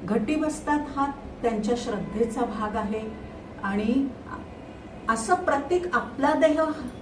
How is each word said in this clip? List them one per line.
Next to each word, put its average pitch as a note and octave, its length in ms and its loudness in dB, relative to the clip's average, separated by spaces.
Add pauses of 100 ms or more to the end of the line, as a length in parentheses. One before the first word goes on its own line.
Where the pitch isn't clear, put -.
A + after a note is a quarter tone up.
घटी G#3+ 300 2
बसतात D4 460 2 (160)
हा C#4 100 2 (360)
त्यांच्या A3 360 2
श्रद्धेचा A3 640 -2
भाग G#3 320 -4
आहे G3+ 240 -2 (640)
आणि A3 460 2 (1000)
असं A#3 260 4
प्रत्येक, F4 640 2
आपला C#4+ 380 2
देह D#4 280 6 (400)